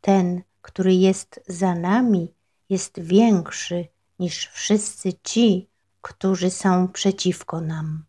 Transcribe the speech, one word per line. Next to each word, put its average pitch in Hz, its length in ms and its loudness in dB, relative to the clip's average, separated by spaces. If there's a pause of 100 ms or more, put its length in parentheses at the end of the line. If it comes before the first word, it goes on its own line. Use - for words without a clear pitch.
Ten, 180 400 0 (200)
który 185 320 0
jest 190 540 2
za 180 280 -2
nami, 185 580 0 (360)
jest 190 300 -4
większy 175 880 0 (320)
niż - 280 -6
wszyscy - 680 -4 (100)
ci, 208 460 2 (320)
którzy 185 480 -2
są 185 380 2
przeciwko 185 720 -4
nam. 156 480 -6